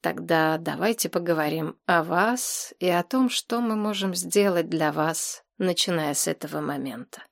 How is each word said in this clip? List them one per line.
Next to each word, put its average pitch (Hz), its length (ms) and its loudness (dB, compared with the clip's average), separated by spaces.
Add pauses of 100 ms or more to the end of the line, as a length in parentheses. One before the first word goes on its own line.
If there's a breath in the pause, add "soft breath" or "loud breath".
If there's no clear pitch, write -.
Тогда 160 560 2
давайте 165 520 -2
поговорим 160 760 0
о 170 180 4
вас 202 760 0
и 180 100 2
о 175 140 2
том, 262 260 2
что - 320 -2
мы 226 140 0
можем 202 400 -2
сделать 180 520 2
для 156 240 2
вас, 156 520 -2 (160)
начиная 170 560 0
с - 120 0
этого 156 320 -4
момента. 139 720 -8